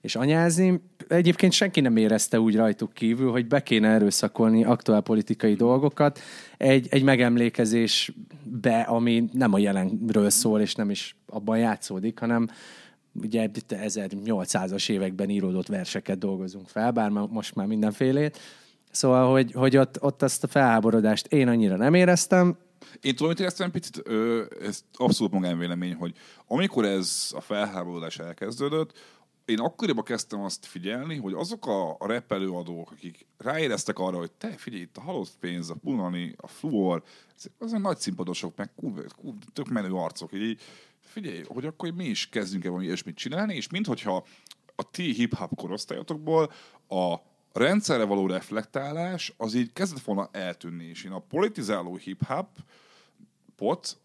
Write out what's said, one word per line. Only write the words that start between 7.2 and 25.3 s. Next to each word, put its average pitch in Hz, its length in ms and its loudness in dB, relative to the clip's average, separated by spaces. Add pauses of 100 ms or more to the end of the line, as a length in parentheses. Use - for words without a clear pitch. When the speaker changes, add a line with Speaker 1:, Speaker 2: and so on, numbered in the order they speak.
Speaker 1:
ami 117 460 2
nem 123 200 4
a 98 60 6
jelenről 101 720 2
szól, 107 300 4
és 104 140 0
nem 104 160 -2
is - 260 -8 (100)
abban 107 320 -2
játszódik, 107 600 -2
hanem 117 300 0 (640)
ugye 110 320 -2
itt 107 280 -6
ezernyolcszázas 98 1160 -4
években 95 420 -2
íródott 92 360 -2
verseket 95 520 -6
dolgozunk 95 500 -6
fel, 113 240 -2
bár 110 180 0
ma-, 104 200 -2
most 110 240 -8
már 98 120 -2
mindenfélét. 127 720 0 (520)
Szóval, 127 420 4
hogy, 131 200 4
hogy 131 240 4
ott, 131 260 4
ott 143 200 0
azt - 220 0
a - 40 0
felháborodást 113 800 4
én 135 220 4
annyira 110 280 4
nem 127 180 4
éreztem. 180 640 6 (440)
Speaker 2:
Én 135 140 -2
tudom, 147 140 0
mit 170 120 0
éreztem 180 260 -2
egy 180 60 -6
picit, - 320 -8
ö, 113 380 0 (200)
ez 98 180 -8 (120)
abszolút 113 400 2